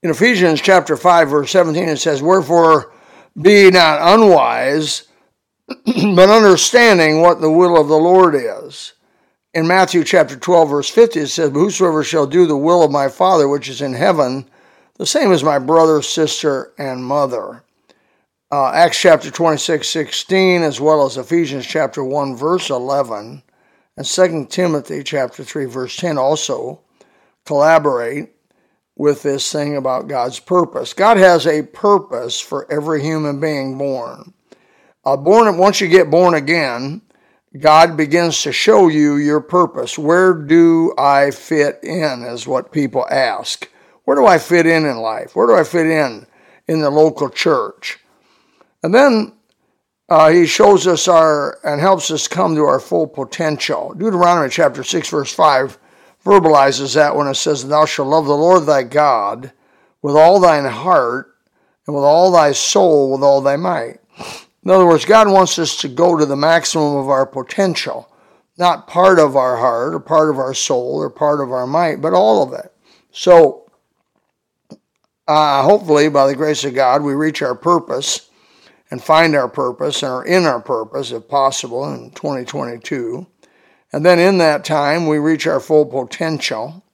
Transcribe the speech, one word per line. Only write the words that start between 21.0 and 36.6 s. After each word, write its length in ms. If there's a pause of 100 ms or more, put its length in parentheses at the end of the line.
as 100
Ephesians 500
chapter 380
one, 320
verse 340
eleven, 720 (540)
and 100
Second 440
Timothy 520
chapter 440
three, 180
verse 320
ten 220
also 640 (640)
collaborate 840 (640)
with 280
this 280
thing 240
about 320
God's 320
purpose. 540
God 240
has 300
a 160
purpose 760
for 320
every 300
human 380
being 360
born. 600 (680)
Uh, 140
born, 400
once 240
you 60
get 240
born 240
again, 680 (560)